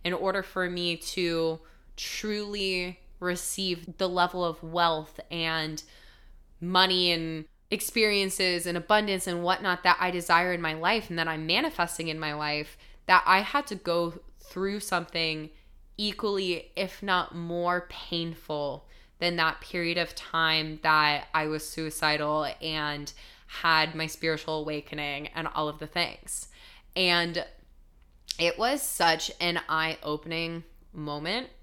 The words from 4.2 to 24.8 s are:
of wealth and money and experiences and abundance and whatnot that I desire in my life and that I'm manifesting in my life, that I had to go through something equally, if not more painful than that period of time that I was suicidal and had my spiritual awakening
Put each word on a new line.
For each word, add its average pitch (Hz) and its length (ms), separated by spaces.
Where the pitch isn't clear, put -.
of 165 180
wealth 165 580
and 160 520
money 180 520
and 160 320
experiences 196 960
and 175 140
abundance 202 480
and 175 160
whatnot 180 400
that 180 180
I 180 100
desire 175 440
in 170 80
my 160 100
life 196 380
and 170 80
that 165 100
I'm 156 180
manifesting 175 600
in 156 100
my 156 140
life, 151 460
that 185 220
I 190 140
had 277 260
to 214 80
go 170 460
through 196 420
something 160 680
equally, 202 760
if 190 260
not 185 320
more 175 560
painful 151 960
than 170 180
that 160 240
period 170 380
of 165 160
time 160 680
that 151 520
I 156 140
was 156 200
suicidal 151 760
and 147 500
had 160 480
my 160 100
spiritual 156 540
awakening 147 760